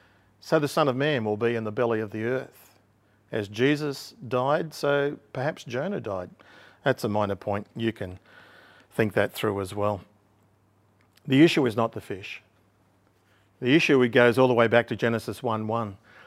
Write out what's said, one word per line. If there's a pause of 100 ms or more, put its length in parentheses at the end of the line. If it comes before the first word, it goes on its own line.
(400)
so
the
Son
of
Man
will
be
in
the
belly
of
the
earth. (520)
As
Jesus (120)
died,
so (140)
perhaps
Jonah
died. (540)
That's
a
minor
point.
You
can (720)
think
that
through
as
well. (1300)
The
issue
is
not
the
fish. (1200)
The
issue,
it
goes
all
the
way
back
to
Genesis
one
one. (300)